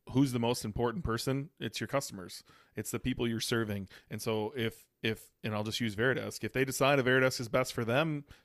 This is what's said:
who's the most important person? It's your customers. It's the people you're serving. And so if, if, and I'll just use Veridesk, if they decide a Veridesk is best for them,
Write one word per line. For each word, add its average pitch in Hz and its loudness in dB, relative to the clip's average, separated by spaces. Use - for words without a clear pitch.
who's 135 4
the 123 0
most 117 0
important 120 -2
person? 135 -2
It's - -6
your 113 -4
customers. 101 -6
It's - -6
the 113 -2
people 127 0
you're 113 0
serving. 104 0
And 110 -8
so 107 0
if, 113 -2
if, 113 0
and 110 -2
I'll 104 0
just 107 -4
use 110 0
Veridesk, 113 0
if 110 -4
they 131 2
decide 135 4
a 123 6
Veridesk 131 4
is 117 -6
best 127 0
for 117 -2
them, 147 0